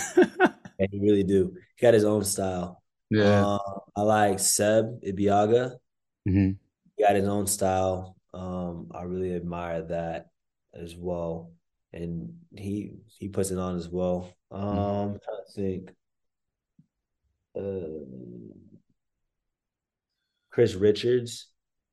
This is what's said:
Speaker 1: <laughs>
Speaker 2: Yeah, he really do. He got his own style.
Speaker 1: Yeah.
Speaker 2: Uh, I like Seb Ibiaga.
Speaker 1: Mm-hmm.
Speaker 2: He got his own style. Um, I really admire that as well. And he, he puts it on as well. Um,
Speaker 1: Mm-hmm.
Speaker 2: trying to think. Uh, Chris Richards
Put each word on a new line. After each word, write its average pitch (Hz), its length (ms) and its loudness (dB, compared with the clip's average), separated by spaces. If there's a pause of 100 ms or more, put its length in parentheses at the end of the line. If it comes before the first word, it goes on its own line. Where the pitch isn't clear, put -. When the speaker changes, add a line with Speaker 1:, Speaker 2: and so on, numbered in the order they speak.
(160)
Speaker 1:
<laughs> - 380 4 (240)
Speaker 2:
Yeah, - 120 0
he - 80 -8
really 101 260 4
do. 92 300 2 (220)
He - 100 -20
got 117 80 8
his 104 100 6
own 104 200 2
style. 90 580 -4 (280)
Speaker 1:
Yeah. 101 360 6
Speaker 2:
Uh, 101 120 0 (360)
I 101 80 -2
like 104 380 4
Seb 107 640 2
Ibiaga. 104 760 2 (520)
Speaker 1:
Mm-hmm. 95 220 4 (460)
Speaker 2:
He - 80 0
got 101 120 4
his 98 120 0
own 101 180 -2
style. 92 720 0 (160)
Um, 90 600 -8
I 87 80 -12
really 90 320 -4
admire 85 480 -6
that 85 480 -6 (440)
as 85 220 -14
well. 85 560 -6 (400)
And 85 460 -10 (180)
he, 101 360 -8 (140)
he - 220 -12
puts 95 220 -2
it 92 80 -4
on 92 180 -4
as 82 120 -8
well. 90 440 -4 (180)
Um, 98 100 -10 (120)
Speaker 1:
Mm-hmm. 101 520 -2
Speaker 2:
trying - 220 -10
to - 80 -20
think. 92 360 -6 (1600)
Uh, 65 1000 -10 (2000)
Chris 110 240 2
Richards 117 760 0 (440)